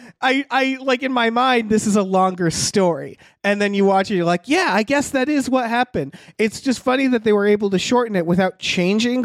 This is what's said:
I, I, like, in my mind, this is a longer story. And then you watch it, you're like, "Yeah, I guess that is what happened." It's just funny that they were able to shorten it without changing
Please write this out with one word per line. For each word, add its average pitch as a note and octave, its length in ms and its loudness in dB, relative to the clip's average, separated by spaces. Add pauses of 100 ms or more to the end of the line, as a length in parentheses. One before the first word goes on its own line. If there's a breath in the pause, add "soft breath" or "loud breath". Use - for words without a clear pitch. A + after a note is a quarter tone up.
(220 loud breath)
I, C4+ 300 0
I, C4 300 0
like, C4 200 -2
in C4 120 -2
my A#3 160 0
mind, A#3+ 400 0
this G#3+ 180 0
is G3+ 80 2
a G#3+ 80 2
longer F#3 480 0
story. E3 680 0 (240 soft breath)
And G3+ 200 0
then G3+ 120 0
you G3 120 2
watch G3 260 2
it, G3+ 60 0
you're F3 80 0
like, F3 240 -2
"Yeah, F4 240 2
I G#3+ 100 2
guess C#4 280 -2
that C4 180 -2
is C#4+ 200 -2
what B3 200 0
happened." A3+ 440 -4 (240 loud breath)
It's G#3+ 220 -2
just B3+ 240 -2
funny C4 240 0
that A#3+ 160 0
they A3 80 2
were G3+ 160 2
able G#3 220 2
to F#3+ 100 0
shorten A#3 380 0
it E3+ 80 -2
without F3 340 0
changing A3 640 -2